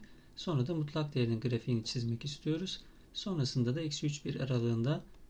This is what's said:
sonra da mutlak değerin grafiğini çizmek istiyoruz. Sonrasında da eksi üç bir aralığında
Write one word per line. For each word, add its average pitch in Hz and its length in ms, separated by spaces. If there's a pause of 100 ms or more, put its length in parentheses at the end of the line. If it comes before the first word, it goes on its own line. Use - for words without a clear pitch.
(360)
sonra 135 320
da 175 80
mutlak 151 400
değerin 117 240
grafiğini 120 440
çizmek 117 420
istiyoruz. 160 560 (320)
Sonrasında 135 640
da 165 60
eksi 156 240
üç 147 200
bir - 140
aralığında 123 640 (260)